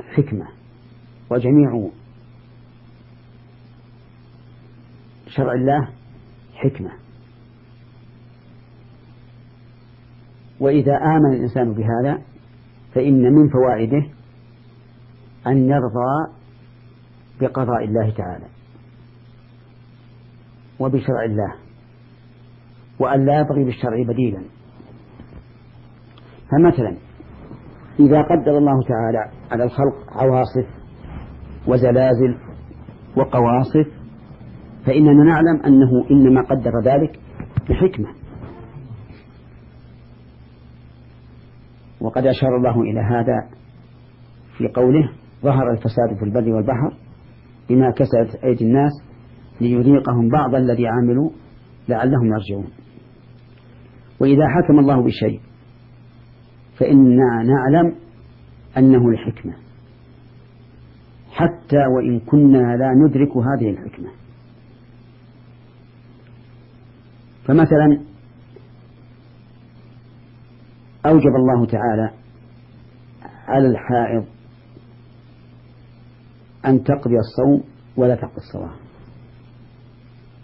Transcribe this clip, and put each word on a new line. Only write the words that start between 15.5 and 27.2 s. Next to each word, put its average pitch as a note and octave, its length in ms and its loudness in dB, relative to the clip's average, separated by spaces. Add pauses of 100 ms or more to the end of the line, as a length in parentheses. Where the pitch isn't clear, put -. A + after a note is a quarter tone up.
يرضى C3 760 -2 (1080)
بقضاء B2 420 -4
الله G#2+ 260 -2
تعالى F2+ 360 -10 (2250)
وبشرع B2+ 460 -4
الله، G#2 300 -6 (1400)
وأن C3+ 260 0
لا C#3+ 140 2
يبغي D3 240 -2
بالشرع B2 400 -4
بديلا. A#2 380 -4 (2000)
فمثلا C3+ 460 2 (1040)